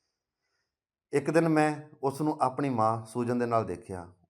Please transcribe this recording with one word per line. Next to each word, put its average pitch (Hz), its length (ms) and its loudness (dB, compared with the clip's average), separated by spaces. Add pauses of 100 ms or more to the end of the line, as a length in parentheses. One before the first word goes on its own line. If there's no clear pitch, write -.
(1120)
ਇੱਕ 143 180 0
ਦਿਨ 165 180 4
ਮੈਂ 151 540 0
ਉਸ 135 180 -2
ਨੂੰ 151 200 -2
ਆਪਣੀ 135 280 0
ਮਾਂ 113 360 0
ਸੂਜ਼ਨ 123 340 -2
ਦੇ 120 80 0
ਨਾਲ 113 180 2
ਦੇਖਿਆ। 90 480 -10 (180)